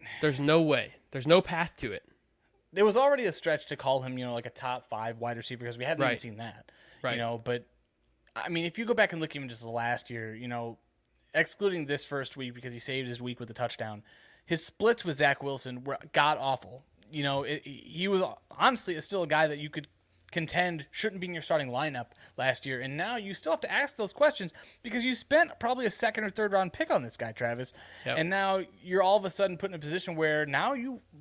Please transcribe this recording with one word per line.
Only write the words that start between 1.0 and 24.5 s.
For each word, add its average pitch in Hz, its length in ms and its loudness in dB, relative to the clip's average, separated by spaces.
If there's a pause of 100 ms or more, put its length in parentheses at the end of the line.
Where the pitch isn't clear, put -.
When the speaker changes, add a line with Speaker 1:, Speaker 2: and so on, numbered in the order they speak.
Speaker 1:
There's 131 160 -4
no 175 140 10
path 170 360 -4
to 117 140 -6
it. 92 120 -8 (680)
Speaker 2:
It 190 100 4
was 214 140 6
already 269 280 6
a 175 60 2
stretch - 360 -2
to 147 100 -6
call 135 240 2
him, 127 160 -6
you 127 80 -4
know, 123 80 -4
like, 117 120 -6
a 117 40 -10
top 127 360 -6
five 113 340 -6
wide 117 180 -4
receiver 117 280 -10
'cause 117 120 -8
we 135 80 -6
hadn't 151 180 0
even 127 80 4
Speaker 1:
Right. 113 100 -4
Speaker 2:
seen 110 160 -10
that. - 340 -12 (300)
Speaker 1:
Right. 123 120 -2
Speaker 2:
You 120 60 -2
know, 117 180 -2
but, 120 280 -4 (680)
I - 140 -6
mean, 170 160 0
if 170 140 -6
you 233 60 -4
go 233 80 2
back 208 200 4
and 165 80 -4
look 156 140 -4
even 139 120 -6
just 117 160 -10
last 117 460 -2
year, 113 260 -6
you 123 120 -10
know, 117 300 -6 (560)
excluding 165 520 0
this 139 180 -2
first 139 320 -6
week 127 180 -8
because 123 200 -12
he 120 60 -8
saved 131 280 -4
his 120 140 -6
week 123 180 -6
with 117 100 -10
a 117 40 -14
touchdown, 110 500 -6 (420)
his 165 200 -2
splits 226 400 2
with 156 120 -2
Zach 143 260 4
Wilson 131 400 -6
were 139 140 -6 (140)
god-awful. 135 720 0 (280)
You 147 120 -4
know, 139 200 0
it, 147 220 -4
he 160 420 -6
was 190 160 4 (280)
honestly 185 500 2
still 190 220 -2
a 160 40 0
guy 156 200 6
that 147 120 -4
you 151 100 -8
could 151 180 -8 (440)
contend 170 580 -2
shouldn't 196 320 -4
be 185 60 -6
in 180 60 -8
your 160 100 -8
starting 151 240 0
lineup 131 400 -4 (300)
last 127 280 2
year. 131 160 -4
And 135 160 -6
now 220 200 -2
you 196 180 -8
still - 160 -4
have 320 100 0
to - 100 -6
ask 269 260 0
those 208 140 -2
questions 262 400 2 (300)